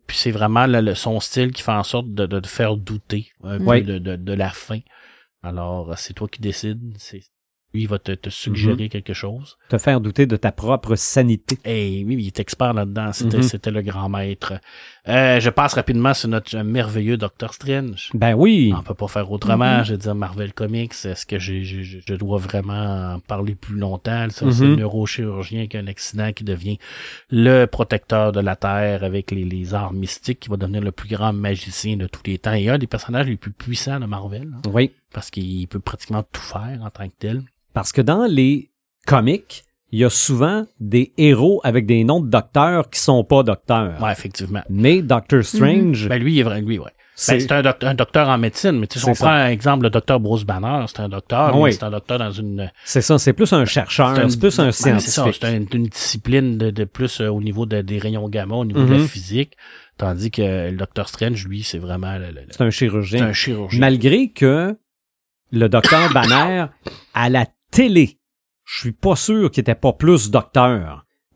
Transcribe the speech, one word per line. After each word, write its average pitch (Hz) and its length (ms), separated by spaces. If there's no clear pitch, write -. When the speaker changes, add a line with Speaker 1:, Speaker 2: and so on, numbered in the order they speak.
Speaker 1:
Puis - 120
c'est 117 140
vraiment 107 360
le, 120 140
le, 107 120
son 110 280
style 127 300
qui - 120
fait 117 80
en 104 120
sorte 120 300
de, 98 140
de, 98 140
de 95 60
faire 110 280
douter 104 540
un 101 140
peu 95 60
Speaker 2:
Ouais. 120 180
Speaker 1:
de, 98 160
de, 92 200
de 92 160
la 95 160
fin. 110 300
Alors, 87 560
c'est - 160
toi 107 140
qui - 140
décides. 107 560
C'est, 98 240
lui, 110 120
il 107 40
va 104 120
te, - 140
te 98 180
suggérer 107 540
Speaker 2:
Mm-hmm. 107 40
Speaker 1:
quelque 98 240
chose. 113 420
Speaker 2:
Te 117 80
faire 131 240
douter 107 240
de 113 100
ta - 160
propre 110 440
sanité. 123 720
Speaker 1:
Eh 101 380
oui, 117 140
il 107 80
est 95 140
expert 120 340
là-dedans. 104 400
C'était, 110 240
Speaker 2:
Mm-hmm. 127 60
Speaker 1:
c'était 113 260
le 107 140
grand 98 260
maître. 98 440
Euh, 127 320
je 117 120
passe 143 240
rapidement 127 400
sur 117 140
notre 110 340
merveilleux 110 540
Doctor 107 360
Strange. 135 600
Speaker 2:
Ben 117 180
oui. 147 420
Speaker 1:
On 92 60
peut 101 140
pas 104 120
faire 101 240
autrement. 117 500
Speaker 3:
Mm-hmm. - 40
Speaker 1:
Je 110 60
veux 104 80
dire, 104 160
Marvel 101 360
Comics, 113 420
est-ce 95 220
que 101 100
j'ai, 95 260
j'ai, 95 200
j'ai, 92 200
je 98 120
dois 101 240
vraiment 98 720
en 90 60
parler 101 340
plus 104 240
longtemps ? 104 540
Ça, 139 200
c'est 123 120
Speaker 2:
Mm-hmm. 139 60
Speaker 1:
le 127 80
neurochirurgien 107 920
qui 110 100
a 104 40
un 98 60
accident 107 460
qui 110 100
devient 98 360
le 123 380
protecteur 107 640
de 101 80
la 98 160
Terre 101 480
avec 95 260
les, 95 160
les 90 300
arts 95 180
mystiques, 95 460
qui - 100
va 101 80
devenir 98 240
le 101 100
plus - 160
grand 107 260
magicien 101 640
de 92 100
tous - 180
les 95 140
temps 110 140
et 104 140
un 139 120
des 123 80
personnages 120 400
les 110 100
plus 104 140
puissants 131 480
de 117 80
Marvel, 104 480
hein, 127 60
Speaker 2:
Oui. 127 160
Speaker 1:
parce - 160
qu'il 92 380
peut 101 120
pratiquement 107 440
tout - 180
faire 117 420
en 107 60
tant 98 180
que 95 120
tel. 117 240
Speaker 2:
Parce - 200
que 131 100
dans 175 240
les 139 460
comics, 135 580
il 110 80
y 123 40
a 123 60
souvent 160 560
des 117 380
héros 151 460
avec 113 220
des 113 180
noms 151 160
de 143 80
docteurs 143 600
qui - 100
sont 127 240
pas 135 200
docteurs. 107 580
Speaker 1:
Ouais, 107 100
effectivement. 98 600
Speaker 2:
Mais 143 320
Doctor 123 380
Speaker 3:
Mm-hmm. - 20
Speaker 2:
Strange, 143 640
Speaker 1:
Ben, 123 120
lui, 151 120
il 147 60
est 123 40
vrai, 107 180
lui, 104 180
ouais. - 100
Speaker 2:
c'est - 180
Speaker 1:
Ben, 123 80
c'est 135 100
un 143 100
doc-, 131 220
un 135 100
docteur 135 340
en 127 120
médecine, 117 400
mais 107 80
tu - 80
sais, 123 40
si 123 60
Speaker 2:
C'est 127 60
Speaker 1:
on - 20
Speaker 2:
ça. - 120
Speaker 1:
prend, 151 200
exemple, 123 380
le 113 80
docteur 120 280
Bruce 107 260
Banner, 110 420
c'est - 120
un 104 100
docteur, 120 460
Speaker 2:
Oui. 151 100
Speaker 1:
mais 131 80
c'est 101 100
un 104 80
docteur 104 260
dans 110 140
une 101 400
Speaker 2:
C'est - 160
ça, 151 180
c'est 135 140
plus 202 200
un 139 120
chercheur, 131 500
Speaker 1:
c'est 135 80
une 127 80
Speaker 2:
c'est 120 80
plus 190 200
un 147 60
Speaker 1:
ouais, 123 60
c'est - 180
ça, - 120
Speaker 2:
scientifique. 123 320
Speaker 1:
c'est 117 140
une, 101 140
une 120 160
discipline 120 680
de, 110 140
de 104 140
plus, 127 360
euh, 107 80
au 104 120
niveau 107 260
de, 107 140
des 101 180
rayons 107 300
gamma, 104 260
au 123 100
niveau 131 180
de 131 100
la 139 60
Speaker 2:
Mm-hmm. 156 80
Speaker 1:
physique, 107 460
tandis 98 340
que 95 400
le 92 60
Docteur 98 300
Strange, 110 400
lui, 101 160
c'est 85 160
vraiment... 90 380
Le, 90 100
le, 82 40
le - 80
Speaker 2:
C'est - 140
un 113 80
chirurgien. 104 480
Speaker 1:
c'est 120 60
un 107 80
chirurgien. 107 460
Speaker 2:
Malgré 135 520
que 160 440
le 113 160
docteur 156 420
<coughs> 156 40
Banner, 151 520
à 120 140
la 127 160
télé. 185 460
Je - 140
suis 120 120
pas 98 240
sûr 214 360
qu'il 131 100
était 110 140
pas 123 180
plus 147 360
docteur. 110 760